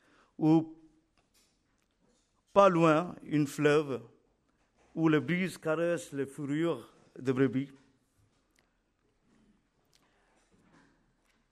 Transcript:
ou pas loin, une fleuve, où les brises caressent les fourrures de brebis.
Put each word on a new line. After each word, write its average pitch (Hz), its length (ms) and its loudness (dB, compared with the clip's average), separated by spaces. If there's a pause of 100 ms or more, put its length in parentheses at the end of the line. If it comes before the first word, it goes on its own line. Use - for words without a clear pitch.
(400)
ou 156 360 2 (1800)
pas 196 140 6
loin, 165 560 2
une 147 240 -2
fleuve, 147 540 0 (920)
où 160 140 0
les 156 140 4
brises 175 360 -4
caressent 165 540 -4
les 139 140 -6
fourrures 147 680 -6 (240)
de 131 140 -4
brebis. 131 400 -2 (3750)